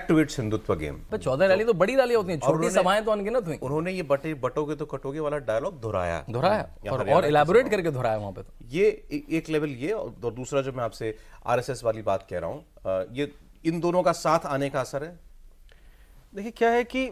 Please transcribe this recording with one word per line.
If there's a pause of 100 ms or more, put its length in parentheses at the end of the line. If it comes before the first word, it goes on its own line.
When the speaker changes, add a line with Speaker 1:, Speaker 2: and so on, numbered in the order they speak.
(100)
Speaker 1:
to
its
हिंदुत्व
गेम? (100)
Speaker 2:
पर
चौदह
रैली
तो
बड़ी
रैली
होती
हैं,
Speaker 1:
और
Speaker 2:
छोटी
Speaker 1:
उन्होंने,
Speaker 2:
सभाएं
तो
अनगिनत
हुईं।
Speaker 1:
उन्होंने
ये
बटे-,
बटोगे
तो
कटोगे
वाला
डायलॉग
दोहराया।
Speaker 2:
दोहराया, (140)
Speaker 1:
यहाँ
Speaker 2:
और,
Speaker 1:
हरियाणा
Speaker 2:
और
Speaker 1:
की
Speaker 2:
इलैबोरेट
Speaker 1:
सभा
में।
Speaker 2:
करके
दोहराया
वहाँ
पे
तो। (100)
Speaker 1:
ये (260)
ए-,
एक
लेवल
ये,
और
दू-,
दूसरा
जो
मैं
आपसे (300)
आरएसएस
वाली
बात
कह
रहा
हूँ, (220)
अ,
ये (320)
इन
दोनों
का
साथ
आने
का
असर
है? (1120)
Speaker 3:
देखिए,
क्या
है
कि